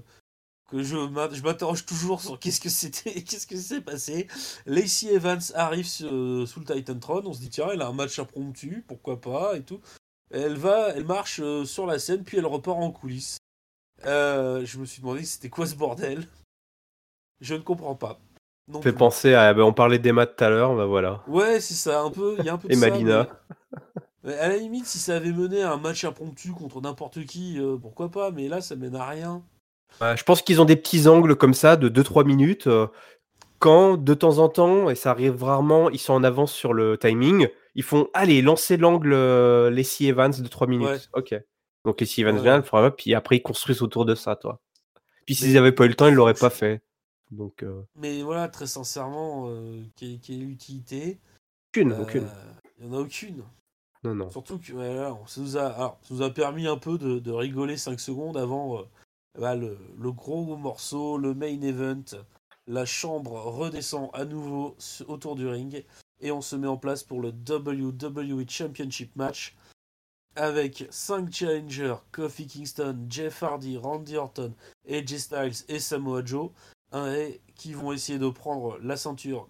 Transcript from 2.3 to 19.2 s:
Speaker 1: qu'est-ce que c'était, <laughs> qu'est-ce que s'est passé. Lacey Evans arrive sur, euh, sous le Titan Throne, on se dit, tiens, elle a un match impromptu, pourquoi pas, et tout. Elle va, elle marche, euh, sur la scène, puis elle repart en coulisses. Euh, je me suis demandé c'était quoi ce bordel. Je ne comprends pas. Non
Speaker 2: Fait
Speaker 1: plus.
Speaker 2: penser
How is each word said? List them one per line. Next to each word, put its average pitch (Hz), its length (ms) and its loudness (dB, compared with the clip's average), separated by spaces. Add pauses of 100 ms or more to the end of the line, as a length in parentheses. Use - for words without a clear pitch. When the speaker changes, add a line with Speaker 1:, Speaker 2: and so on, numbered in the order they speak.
Speaker 1:
qu'est-ce 175 220 -6
que 175 80 -10
c'était, 170 440 -8
<laughs> 175 120 -12
qu'est-ce - 220 -12
que 190 100 -14
s'est 202 240 -10
passé. 147 480 -10 (360)
Lacey 196 480 -2
Evans 180 280 0 (140)
arrive 170 320 -2
sur, 156 260 -10
euh, 127 340 -4
sous 143 140 -14
le 147 60 -14
Titan 135 320 -8
Throne, 185 280 -6
on 185 60 -10
se 123 80 -14
dit, 131 100 -16
tiens, 156 220 -6
elle 170 100 -6
a 123 60 -6
un 123 40 -8
match 139 260 -8
impromptu, 139 680 -12
pourquoi 123 340 -12
pas, 165 360 -6
et 135 60 -10
tout. 185 180 -16 (500)
Elle 147 260 -6
va, 202 340 2
elle 151 140 -6
marche, 185 380 -6
euh, 147 220 -6
sur 190 220 -10
la 156 120 -2
scène, 185 260 -6
puis 196 140 -6
elle 160 80 0
repart 151 320 -6
en 170 140 -4
coulisses. 131 460 -12 (680)
Euh, 139 580 0
je 123 140 -14
me 135 60 -10
suis 127 160 -16
demandé 131 240 -8
c'était - 260 -12
quoi 170 160 -6
ce 170 80 -8
bordel. 143 520 -6 (1120)
Je 135 140 -8
ne 160 60 -8
comprends 165 360 -6
pas. 113 220 -10 (500)
Non 151 120 -12
Speaker 2:
Fait 127 120 2
Speaker 1:
plus. 123 60 -4
Speaker 2:
penser 123 360 6